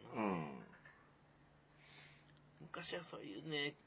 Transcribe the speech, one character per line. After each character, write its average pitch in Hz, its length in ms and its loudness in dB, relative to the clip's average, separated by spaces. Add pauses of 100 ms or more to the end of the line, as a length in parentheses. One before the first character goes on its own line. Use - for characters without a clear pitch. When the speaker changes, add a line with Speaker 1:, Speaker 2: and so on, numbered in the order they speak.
(140)
Speaker 1:
う - 20 2
な。 117 60 6
Speaker 2:
う 107 40 8
ん。 78 360 4 (2000)
Speaker 1:
昔 170 360 -2
は 170 80 0
そ - 140 -6
う - 40 -4
い 104 160 -4
う 147 100 -4
ね、 147 260 4 (120)